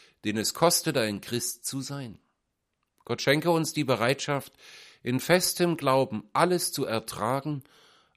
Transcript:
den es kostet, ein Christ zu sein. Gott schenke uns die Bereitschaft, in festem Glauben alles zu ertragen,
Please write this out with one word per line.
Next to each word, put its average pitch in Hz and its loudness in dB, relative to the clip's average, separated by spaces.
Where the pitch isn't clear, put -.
den 107 -2
es 101 -2
kostet, 165 2
ein 104 -2
Christ - -6
zu 135 -6
sein. 127 -10
Gott 117 -4
schenke 151 4
uns 165 2
die 151 0
Bereitschaft, 131 0
in 127 -2
festem 175 2
Glauben 135 0
alles 175 0
zu 135 -2
ertragen, 123 -4